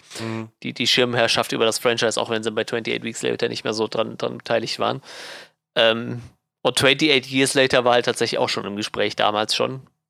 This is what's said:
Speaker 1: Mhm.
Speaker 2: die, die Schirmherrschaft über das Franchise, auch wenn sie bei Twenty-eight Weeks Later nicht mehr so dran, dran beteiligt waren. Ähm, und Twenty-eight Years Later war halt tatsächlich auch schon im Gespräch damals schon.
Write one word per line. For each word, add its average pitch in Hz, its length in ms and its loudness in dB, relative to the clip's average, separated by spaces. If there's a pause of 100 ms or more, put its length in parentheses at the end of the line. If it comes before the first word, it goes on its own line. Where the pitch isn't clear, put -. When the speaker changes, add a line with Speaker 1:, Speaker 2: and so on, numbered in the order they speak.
(220)
Speaker 1:
Mhm. 113 300 -6 (100)
Speaker 2:
die, 120 100 -6
die 120 160 -4
Schirmherrschaft 120 640 2
über 120 140 2
das 110 140 2
Franchise, 117 420 2
auch 113 80 -4
wenn 110 140 -2
sie 113 80 -2
bei 110 120 -2
Twenty-eight 117 400 -4
Weeks 117 200 -8
Later 120 260 -2
nicht 117 160 -8
mehr 117 80 0
so 107 160 -2
dran, 113 280 -4
dran 123 200 -6
beteiligt 117 420 -4
waren. 117 220 -2 (720)
Ähm, 117 460 2 (400)
und 123 160 0
Twenty-eight 135 520 4
Years 135 260 2
Later 131 280 4
war 120 120 4
halt 120 100 2
tatsächlich 120 340 0
auch 123 80 2
schon 110 160 -4
im 101 140 -6
Gespräch 107 400 -4
damals 104 360 2
schon. 127 280 -2 (280)